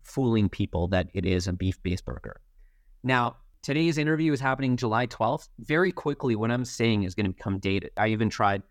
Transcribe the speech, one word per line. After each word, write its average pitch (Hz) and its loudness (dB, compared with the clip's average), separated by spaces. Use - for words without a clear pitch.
fooling 113 2
people 87 -2
that 92 0
it 92 -2
is 92 2
a 92 0
beef-based 92 -2
burger. - -12
Now, 123 0
today's 156 0
interview 156 2
is 135 0
happening 131 0
July 120 0
twelfth. 120 -2
Very 165 2
quickly, 143 -2
what 113 0
I'm 123 -2
saying 113 2
is 92 -4
gonna 101 0
become 98 -4
dated. 98 -2
I 107 2
even 110 2
tried 101 0